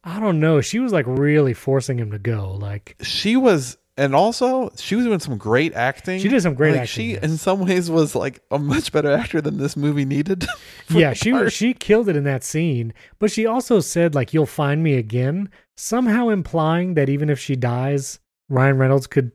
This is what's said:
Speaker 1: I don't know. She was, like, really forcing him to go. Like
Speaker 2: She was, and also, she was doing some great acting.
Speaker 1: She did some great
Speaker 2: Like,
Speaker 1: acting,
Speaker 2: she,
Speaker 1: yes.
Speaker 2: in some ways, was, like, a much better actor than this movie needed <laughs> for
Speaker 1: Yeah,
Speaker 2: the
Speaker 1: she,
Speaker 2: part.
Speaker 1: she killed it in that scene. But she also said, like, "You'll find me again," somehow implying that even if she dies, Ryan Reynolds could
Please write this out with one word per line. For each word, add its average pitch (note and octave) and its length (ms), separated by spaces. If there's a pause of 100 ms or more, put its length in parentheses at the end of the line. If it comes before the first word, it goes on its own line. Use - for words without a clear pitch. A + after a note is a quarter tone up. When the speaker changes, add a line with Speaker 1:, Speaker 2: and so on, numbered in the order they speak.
Speaker 1:
I F3 140
don't F#3+ 220
know. D#3 200
She A3 200
was, B3 120
like, C#3+ 140
really C#3 480
forcing C3+ 460
him G#2+ 100
to G#2 80
go. G2+ 360
Like G2+ 480
Speaker 2:
She - 340
was, F3+ 400 (200)
and C3+ 200
also, B3 600
she - 200
was B3 80
doing G#3 160
some B2+ 180
great B2 360
acting. C3+ 440
Speaker 1:
She F#3+ 80
did A#3 160
some D#3+ 120
great D3 180
Speaker 2:
Like, C3 80
Speaker 1:
acting, G#3 240
Speaker 2:
she, A#3 80
Speaker 1:
yes. - 100
Speaker 2:
in D#3 160
some G3 220
ways, F3+ 280
was, D#3+ 280
like, B2+ 240 (100)
a C#3+ 80
much D3+ 320
better D3 220
actor G3+ 280
than D3+ 180
this C#3 180
movie C#3+ 280
needed D#3+ 400 (220)
<laughs> - 200
for E3 120
Speaker 1:
Yeah, D3+ 120
Speaker 2:
the A#2+ 40
Speaker 1:
she, - 160
Speaker 2:
part. B3 220
Speaker 1:
she A#3+ 200
killed G#3+ 360
it D#3+ 80
in C#3+ 80
that C3+ 180
scene. C3 500 (280)
But G#3+ 100
she A3 160
also A#3 320
said, E3+ 380
like, C3 180
"You'll D#3 100
find D3 380
me D3+ 120
again," B2+ 540 (280)
somehow A#3 540
implying E3+ 640
that C#3 140
even C#3+ 220
if C#3 80
she - 160
dies, B2+ 640 (300)
Ryan C3+ 300
Reynolds C3 280
could B2+ 280